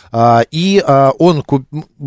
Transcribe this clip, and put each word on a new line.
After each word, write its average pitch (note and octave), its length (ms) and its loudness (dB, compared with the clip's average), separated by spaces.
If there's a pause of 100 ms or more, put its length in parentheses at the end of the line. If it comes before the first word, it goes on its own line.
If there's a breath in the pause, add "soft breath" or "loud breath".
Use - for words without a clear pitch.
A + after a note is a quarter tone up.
(120)
а, A#2 300 2 (100)
и, F#3+ 340 0
а, C#3 320 2
он D#3+ 240 0
куп-, C3+ 300 -4
м, D3+ 140 -12 (200)